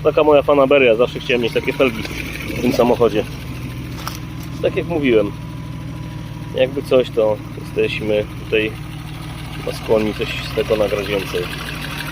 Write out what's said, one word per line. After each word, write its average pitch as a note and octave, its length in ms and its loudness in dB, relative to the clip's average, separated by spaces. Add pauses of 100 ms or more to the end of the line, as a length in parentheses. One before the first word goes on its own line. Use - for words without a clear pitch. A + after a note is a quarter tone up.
Taka D#3 200 4
moja D3 180 8
fanaberia, C3+ 540 6
zawsze B2 240 2
chciałem A#2+ 220 0
mieć A2+ 120 0
takie B2 200 0
felgi A#2+ 300 2 (540)
w - 40 -4
tym B2 120 2
samochodzie. A2+ 500 4 (1400)
Tak F3 140 0
jak E3 120 -2
mówiłem, B2 440 2 (1200)
jakby C3 280 0
coś, B2+ 260 4
to G#2+ 280 2 (240)
jesteśmy G#2+ 640 0 (200)
tutaj A2 260 0 (920)
na - 80 -4
skłonni G#2+ 400 2
coś A2 140 -4 (240)
z - 40 -4
tego A2 200 2
nagrać G2+ 320 0
więcej. F#2+ 340 -2 (720)